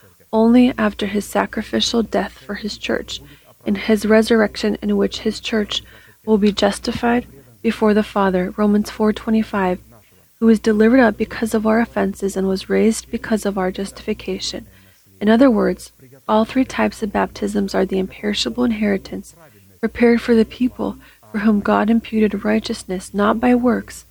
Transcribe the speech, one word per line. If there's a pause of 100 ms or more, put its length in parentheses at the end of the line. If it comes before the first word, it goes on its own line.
(320)
only
after
his
sacrificial
death
for
his
church (440)
and
his
resurrection
in
which
his
church (420)
will
be
justified (360)
before
the
Father,
Romans
four
twenty-five, (600)
who
was
delivered
up
because
of
our
offenses
and
was
raised
because
of
our
justification. (540)
In
other
words, (360)
all
three
types
of
baptisms
are
the
imperishable
inheritance (440)
prepared
for
the
people (340)
for
whom
God
imputed
righteousness
not
by
works,